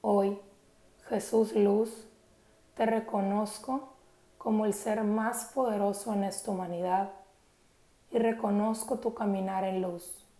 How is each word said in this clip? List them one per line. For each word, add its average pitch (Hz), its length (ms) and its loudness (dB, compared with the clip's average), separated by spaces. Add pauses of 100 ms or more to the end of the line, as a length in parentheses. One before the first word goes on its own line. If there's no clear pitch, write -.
Hoy, 202 380 2 (680)
Jesús 220 440 2
Luz, 214 540 4 (680)
te 226 100 2
reconozco 214 1080 -2 (440)
como 214 280 2
el 202 80 2
ser 214 300 -2
más 220 500 0
poderoso 208 600 0
en 202 100 0
esta 196 280 -4
humanidad 185 600 -2 (1000)
y 233 80 0
reconozco 226 800 0
tu 226 140 -2
caminar 190 500 -2
en 190 180 0
luz. 175 460 -8 (120)